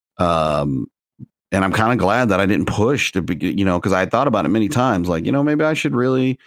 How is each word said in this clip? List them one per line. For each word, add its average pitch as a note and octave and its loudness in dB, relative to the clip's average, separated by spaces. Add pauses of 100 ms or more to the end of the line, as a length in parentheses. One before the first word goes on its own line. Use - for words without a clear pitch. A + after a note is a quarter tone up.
(180)
Um, D2+ 0 (640)
and F#2+ 2
I'm F#2+ 0
kinda A2 2
glad G#2+ 2
that F#2 2
I G2 2
didn't F#2+ 0
push A#2 0
to F#2 -2
be, D#2+ -4 (180)
you G2 0
know, F2+ 0
'cause F#2+ -2
I F#2+ 2
thought B2 0
about G#2 0
it D2 0
many G#2 2
times, A2+ 0
like, E2 -2
you - -2
know, C#3 0
maybe D3+ 0
I D#3 0
should D3 -2
really C3 0